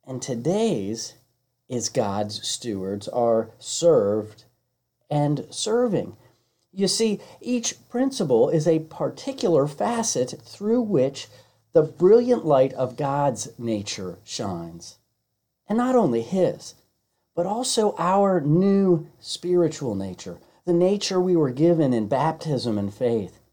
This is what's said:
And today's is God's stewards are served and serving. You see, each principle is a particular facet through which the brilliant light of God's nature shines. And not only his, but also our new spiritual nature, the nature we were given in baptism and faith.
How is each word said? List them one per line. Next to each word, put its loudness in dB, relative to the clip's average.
And -10
today's -4
is -6
God's -4
stewards -6
are 0
served 0
and -2
serving. -2
You -2
see, 0
each -6
principle 2
is 2
a 4
particular -2
facet -4
through -2
which 0
the 6
brilliant 4
light 4
of -4
God's -2
nature -6
shines. -10
And -2
not 0
only 2
his, -2
but -4
also 0
our 2
new 2
spiritual -2
nature, -8
the 0
nature 2
we 2
were 2
given 4
in 0
baptism -2
and -4
faith. -2